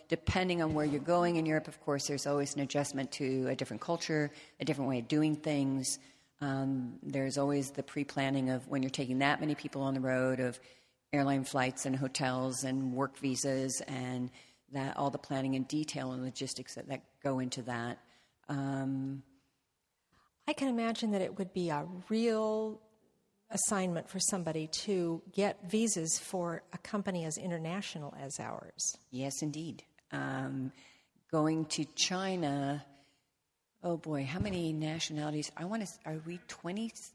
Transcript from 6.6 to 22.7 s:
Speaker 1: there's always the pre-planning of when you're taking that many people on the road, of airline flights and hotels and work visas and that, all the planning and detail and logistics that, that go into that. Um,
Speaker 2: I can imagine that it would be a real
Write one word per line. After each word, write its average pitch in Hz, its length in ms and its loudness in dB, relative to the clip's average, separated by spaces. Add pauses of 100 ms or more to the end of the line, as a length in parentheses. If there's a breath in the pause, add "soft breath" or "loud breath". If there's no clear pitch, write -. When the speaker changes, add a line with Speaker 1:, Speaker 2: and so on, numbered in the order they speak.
Speaker 1:
there's 135 340 0
always 139 360 2
the 143 100 -4
pre-planning 135 680 0
of 127 180 0
when 135 140 0
you're 123 80 0
taking 127 280 0
that 139 220 4
many 151 140 0
people 139 280 -4
on 135 120 0
the 131 60 0
road, 131 400 2
of 123 180 0 (540 loud breath)
airline 139 320 4
flights 127 420 2
and 131 80 2
hotels 131 680 0
and 131 280 0
work 135 260 0
visas 131 680 0
and 127 440 -4 (420 loud breath)
that, 139 240 -2
all 139 140 2
the 139 80 -6
planning 135 360 0
and 131 140 0
detail 147 440 -2
and 127 100 -6
logistics 127 520 -6
that, - 140 -10
that 135 140 -6 (200)
go 135 160 2
into 127 240 -2
that. 120 360 -4 (500 soft breath)
Um, 135 760 -2 (1300 soft breath)
Speaker 2:
I 302 40 0
can 277 160 0
imagine 226 440 2
that 190 100 2
it - 160 -2
would 190 140 -2
be 175 180 2
a 147 160 0 (220)
real 220 720 2 (680)